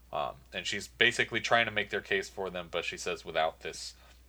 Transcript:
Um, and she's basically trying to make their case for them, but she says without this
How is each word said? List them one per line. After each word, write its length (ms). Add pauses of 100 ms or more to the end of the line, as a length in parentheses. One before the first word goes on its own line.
(120)
Um, 220 (180)
and 140
she's 220
basically 520
trying 260
to 60
make 180
their 100
case 280
for 220
them, 200
but 140
she 120
says 280
without 360
this 340 (340)